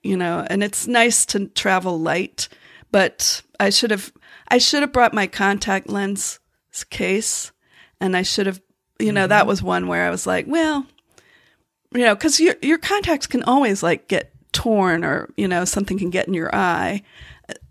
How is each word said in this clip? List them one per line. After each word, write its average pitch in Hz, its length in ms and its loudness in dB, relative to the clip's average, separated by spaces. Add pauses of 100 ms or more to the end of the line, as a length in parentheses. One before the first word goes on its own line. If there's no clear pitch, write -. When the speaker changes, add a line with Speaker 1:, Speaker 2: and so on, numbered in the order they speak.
Speaker 1:
you 190 120 -2
know, 170 320 -4
and 202 160 0
it's 208 240 -4
nice 240 400 4
to 202 200 -2
travel 185 520 0
light, 160 480 -4 (440)
but - 500 0 (180)
I 202 120 2
should 226 180 2
have, 202 240 -4 (360)
I 247 100 6
should 285 220 2
have 294 120 -2
brought 240 220 4
my 202 100 0
contact 196 640 -2
lens 196 500 -6 (320)
s-, - 120 -12
case, - 680 -4 (480)
and 185 160 0
I 180 60 0
should 196 240 -2
have, 190 160 -6 (380)
you 208 120 0
know, 196 140 2
that 208 160 4
Speaker 2:
Mm-hmm. - 60 4
Speaker 1:
was 196 160 0
one 180 240 -2
where 175 180 -2
I 175 60 -2
was 185 160 -6
like, 185 200 -2
well, 302 380 0 (1080)
you 247 60 2
know, 220 140 6
'cause 294 240 2
your, 330 220 4
your 302 160 2
contacts 349 500 -2
can 247 160 0
always, 240 380 2
like, 165 260 0
get - 240 -2 (200)
torn 185 520 2
or, - 340 -4
you 202 100 0
know, 180 180 0
something 196 320 -2
can 180 140 -2
get 185 160 -2
in 190 80 -4
your - 180 -4
eye. 190 480 0 (680)